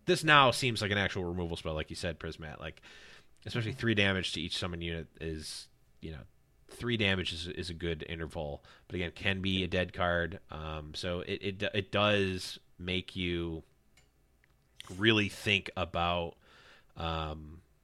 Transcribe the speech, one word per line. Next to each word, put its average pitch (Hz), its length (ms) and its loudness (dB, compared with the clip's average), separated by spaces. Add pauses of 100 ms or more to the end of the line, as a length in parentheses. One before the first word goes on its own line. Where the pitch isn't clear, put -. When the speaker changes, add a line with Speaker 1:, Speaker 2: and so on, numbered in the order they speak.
Speaker 1:
this 175 180 4
now 143 260 10
seems 117 320 0
like 101 80 0
an 101 80 4
actual 95 260 0
removal 87 320 -2
spell, 80 180 -4
like 78 160 -4
you 82 60 -8
said, 85 220 -4
Prismat. 80 420 -10
Like, 80 220 -12 (640)
especially 117 260 -2
Speaker 2:
Mm-hmm. 135 80 -10
Speaker 1:
three 113 140 4
damage 98 380 2
to 82 80 -4
each 85 180 -4
summon 87 220 -4
unit 85 260 -4 (140)
is, 78 480 -8 (320)
you 82 120 -10
know, 65 100 -12 (480)
three 120 260 -2
damage 98 360 2
is, 85 160 -6
is 87 220 -6
a 85 40 -6
good 82 340 -2
interval, 78 540 -6 (260)
but - 80 -6
again, 87 180 -2
can 98 260 0
be 92 240 2
a 87 40 -2
dead 90 240 0
card. 87 460 0 (120)
Um, 78 440 -8
so 90 260 -2
it, 98 420 -4
it, 101 100 -2
it 101 200 -2
does 101 640 2 (200)
make 90 380 -4
you 85 460 -2 (1300)
really 104 320 6
think 98 480 0
about, 87 580 0 (640)
um, 80 640 -6 (240)